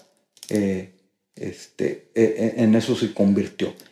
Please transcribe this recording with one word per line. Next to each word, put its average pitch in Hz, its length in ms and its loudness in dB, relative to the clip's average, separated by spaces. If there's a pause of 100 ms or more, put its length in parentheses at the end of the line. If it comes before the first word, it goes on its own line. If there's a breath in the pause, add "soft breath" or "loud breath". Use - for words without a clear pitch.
(500)
eh, 98 420 -2 (440)
este, - 800 -8
eh, 113 220 4
eh, 110 200 -2
en 110 180 4
eso 113 200 0
se - 180 -4
convirtió. 101 600 0 (180 soft breath)